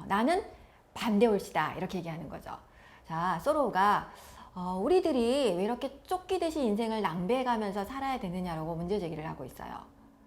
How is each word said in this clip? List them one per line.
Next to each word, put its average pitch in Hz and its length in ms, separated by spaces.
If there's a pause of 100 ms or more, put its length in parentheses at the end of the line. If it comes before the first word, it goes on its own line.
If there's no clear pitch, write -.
"나는 262 380 (480)
반대 214 320
올시다." 170 480
이렇게 180 260
얘기하는 165 300
거죠. - 260 (500)
자, 170 380
소로우가, 208 680 (460)
어, 185 280
"우리들이 269 720
왜 180 80
이렇게 247 400
쫓기듯이 359 600
인생을 220 380
낭비해가면서 202 840
살아야 269 340
되느냐"라고 170 560
문제 175 240
제기를 160 280
하고 151 180
있어요. - 380 (440)